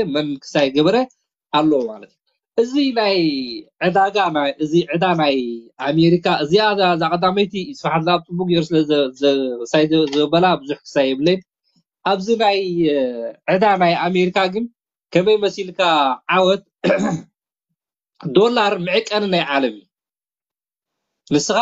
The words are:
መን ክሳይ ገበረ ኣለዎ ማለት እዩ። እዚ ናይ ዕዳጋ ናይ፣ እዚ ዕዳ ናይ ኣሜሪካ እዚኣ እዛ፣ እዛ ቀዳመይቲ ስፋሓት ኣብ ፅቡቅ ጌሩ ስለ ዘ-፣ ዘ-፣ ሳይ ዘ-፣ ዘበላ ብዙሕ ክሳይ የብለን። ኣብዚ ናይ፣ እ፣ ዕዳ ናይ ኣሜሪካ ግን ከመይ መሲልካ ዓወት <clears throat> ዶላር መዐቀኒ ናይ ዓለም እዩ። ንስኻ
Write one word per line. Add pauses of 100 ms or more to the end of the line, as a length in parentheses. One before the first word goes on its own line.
መን (100)
ክሳይ
ገበረ (560)
ኣለዎ
ማለት
እዩ። (400)
እዚ (180)
ናይ (640)
ዕዳጋ (140)
ናይ፣
እዚ (160)
ዕዳ (100)
ናይ (440)
ኣሜሪካ (120)
እዚኣ
እዛ፣
እዛ
ቀዳመይቲ (180)
ስፋሓት
ኣብ
ፅቡቅ
ጌሩ
ስለ
ዘ-፣ (100)
ዘ-፣ (340)
ሳይ
ዘ-፣
ዘበላ (100)
ብዙሕ
ክሳይ
የብለን። (640)
ኣብዚ
ናይ፣ (260)
እ፣ (500)
ዕዳ (120)
ናይ
ኣሜሪካ (100)
ግን (480)
ከመይ
መሲልካ (480)
ዓወት (220)
<clears throat> (1040)
ዶላር
መዐቀኒ
ናይ
ዓለም
እዩ። (1400)
ንስኻ